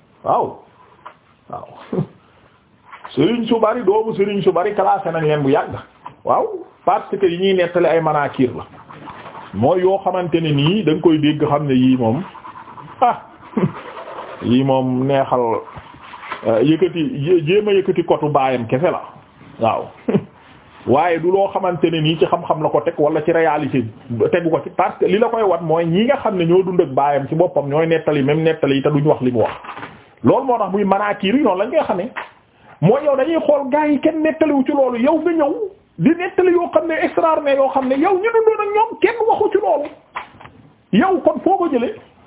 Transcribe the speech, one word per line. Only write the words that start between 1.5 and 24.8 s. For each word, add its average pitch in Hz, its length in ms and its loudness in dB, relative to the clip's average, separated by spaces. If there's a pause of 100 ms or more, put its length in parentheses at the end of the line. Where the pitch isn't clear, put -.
Waaw. - 180 -14 (240)
<laughs> 180 100 -2 (1120)
Sëriñ 233 340 0
su 233 120 2
bari, 226 240 0
doomu 220 300 0
sëriñ 202 280 -2
su 185 100 2
bari 190 220 0
classé 196 360 0
nañ 160 140 -4
leen 151 180 0
bu 139 80 0
yàgg. 156 240 0 (500)
Waaw, 180 220 0 (380)
parce 202 340 0
que - 80 2
yi 170 120 0
ñuy 190 160 2
nettali 175 320 2
ay 165 140 2
Manakir 143 560 0
la. - 80 -10 (880)
Mooy 139 280 2
yoo 190 220 2
xamante 180 360 -2
ne 156 120 -2
nii 156 320 0
da 156 80 2
nga 156 100 -2
koy 160 160 4
dégg 147 300 0
xam 147 180 -2
ne 135 80 2
yii 127 240 4
moom, 123 240 0 (800)
ah, 240 140 4 (380)
<laughs> 214 60 -2 (840)
yii 123 220 2
moom 131 420 0
neexal, 135 340 0 (1040)
euh, 113 180 2
yëkkati, 160 380 0 (220)
jé-, 170 220 2
jéem 208 220 2
a 202 40 2
yëkkati 185 320 0
kotu 151 280 0
baayam 131 340 0
kese 135 240 0
la. - 120 -4 (580)
Waaw. 98 240 0 (240)
<laughs> 214 80 2 (680)
Waaye 165 340 2
du 175 100 0
loo 196 220 2
xamante 180 400 -2
ne 165 80 0
nii 156 180 0
ci 175 80 2
xam-xam 165 360 -2
la 147 80 2
ko 147 100 0
teg 170 180 -2
wala 156 240 2
ci 170 100 0
réalité 151 520 0 (480)
tegu 170 180 0
ko 156 140 2
ci, - 60 -12
parce 196 280 -2